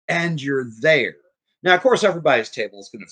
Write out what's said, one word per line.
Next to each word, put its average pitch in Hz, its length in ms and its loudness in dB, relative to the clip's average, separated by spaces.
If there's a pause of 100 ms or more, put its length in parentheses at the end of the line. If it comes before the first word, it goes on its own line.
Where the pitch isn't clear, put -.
and 170 320 -2
you're 135 280 -4 (120)
there. 139 360 2 (480)
Now, 180 100 4
of 180 80 2
course, 233 220 2
everybody's 151 460 0
table 104 280 -10
is 98 140 -20
gonna 101 200 -18